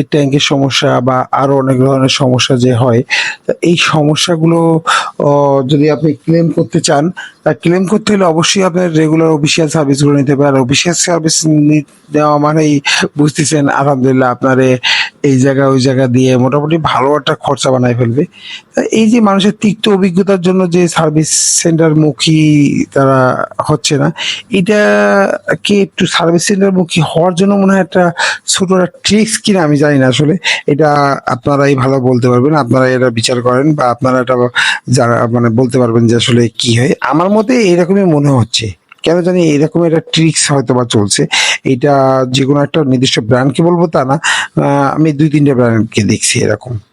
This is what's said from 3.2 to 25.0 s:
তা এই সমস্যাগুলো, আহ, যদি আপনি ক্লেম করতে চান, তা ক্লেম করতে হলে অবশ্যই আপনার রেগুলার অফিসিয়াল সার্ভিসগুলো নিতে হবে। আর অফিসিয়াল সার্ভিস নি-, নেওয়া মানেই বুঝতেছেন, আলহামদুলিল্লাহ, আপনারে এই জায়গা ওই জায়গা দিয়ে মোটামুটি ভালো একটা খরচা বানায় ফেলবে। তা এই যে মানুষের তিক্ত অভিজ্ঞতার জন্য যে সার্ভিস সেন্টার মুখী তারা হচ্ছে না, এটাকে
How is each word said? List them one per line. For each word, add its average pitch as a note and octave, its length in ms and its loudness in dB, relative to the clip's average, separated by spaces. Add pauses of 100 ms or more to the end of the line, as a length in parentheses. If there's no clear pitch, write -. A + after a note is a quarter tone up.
তা - 60 -2 (100)
এই E3+ 140 2
সমস্যাগুলো, D#3+ 800 0 (600)
আহ, C#3+ 480 2
যদি D3 240 2
আপনি D3 220 -2
ক্লেম E3 380 0
করতে E3 300 -2
চান, D3 240 0 (380)
তা D#3 120 -2
ক্লেম F3 320 0
করতে G#3 260 -2
হলে G3 120 2
অবশ্যই E3 380 0
আপনার F3+ 320 -2
রেগুলার D#3+ 360 2
অফিসিয়াল D#3 380 0
সার্ভিসগুলো C#3+ 500 0
নিতে C#3 140 0
হবে। C#3+ 140 2
আর C#3 100 2
অফিসিয়াল C3+ 400 0
সার্ভিস E3 400 -2 (100)
নি-, D3+ 400 2 (280)
নেওয়া D3+ 240 0
মানেই D3+ 340 0 (460)
বুঝতেছেন, D3+ 500 0
আলহামদুলিল্লাহ, C3 640 0
আপনারে C3 380 0 (540)
এই C#3 180 2
জায়গা C3+ 280 2
ওই C3+ 120 2
জায়গা C3 260 0
দিয়ে B2+ 300 2
মোটামুটি C#3+ 460 0
ভালো C3 340 0
একটা D3 180 -4
খরচা C3+ 360 -4
বানায় B2 240 0
ফেলবে। A#2+ 300 -2 (500)
তা - 80 -2
এই A3 280 0
যে A#3+ 100 4
মানুষের G3+ 400 2
তিক্ত - 280 -2
অভিজ্ঞতার F#3+ 520 0
জন্য F#3 300 0
যে F3 180 2
সার্ভিস D#3 420 -2 (320)
সেন্টার E3 340 2
মুখী D#3 440 0 (520)
তারা C3+ 540 0 (120)
হচ্ছে - 400 -2
না, C#3+ 100 0 (420)
এটাকে G#3 1300 0